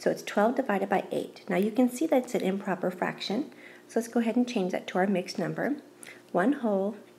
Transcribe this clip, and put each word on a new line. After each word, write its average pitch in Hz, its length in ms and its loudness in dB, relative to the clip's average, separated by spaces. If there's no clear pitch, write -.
So 180 100 2
it's 156 120 -2
twelve 220 320 2
divided 202 340 0
by 196 240 2
eight. - 340 -6
Now 180 120 0
you 208 120 2
can 247 200 4
see 320 160 -2
that 254 180 4
it's - 100 -12
an 175 60 2
improper 190 500 -2
fraction, 185 600 -4
so - 140 -2
let's 233 80 -6
go 240 120 0
ahead 226 140 0
and 247 140 2
change 180 240 0
that - 140 -4
to - 120 -2
our 185 80 4
mixed 196 320 -2
number. 170 380 -2
One 202 220 4
whole 208 420 0